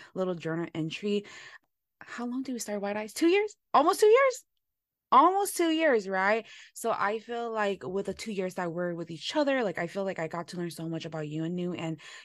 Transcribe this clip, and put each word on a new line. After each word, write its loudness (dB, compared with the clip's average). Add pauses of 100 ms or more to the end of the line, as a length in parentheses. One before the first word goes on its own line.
(140)
little -4
journal -4
entry. -4 (760)
How -10
long -4
did -6
we -6
start -6
Wide -4
Eyes? -8
Two 4
years? 2 (180)
Almost 6
two 8
years? 6 (680)
Almost 6
two 4
years, 2
right? 2 (260)
So -2
I 0
feel -8
like -2
with -4
the -4
two -10
years -4
that -4
we're -2
with -8
each -8
other, 2
like, -2
I -4
feel -4
like -4
I -4
got -6
to -10
learn -4
so -8
much -6
about -8
you -6
and -4
New, -4
and -6 (240)